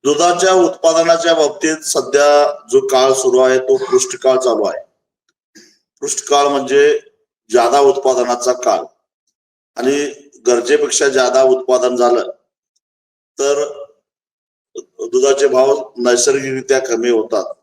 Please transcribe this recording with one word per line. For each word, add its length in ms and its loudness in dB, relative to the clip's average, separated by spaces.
दुधाच्या 500 0
उत्पादनाच्या 800 2
बाबतीत 440 -2
सध्या 840 0
जो 160 2
काळ 260 2
सुरू 240 0
आहे, 220 2
तो 180 0
पृष्ठकाळ 600 -2
चालू 260 -2
आहे. 280 -8
पृष्ठकाळ 460 -2
म्हणजे 520 0
जादा 300 2
उत्पादनाचा 760 0
काळ 260 -2
आणि 380 -2
गरजेपेक्षा 640 0
जादा 340 2
उत्पादन 520 0
झालं 360 0
तर 460 -4
दुधाचे 480 0
भाव 500 0
नैसर्गिकरित्या 840 0
कमी 300 -4
होतात. 540 -2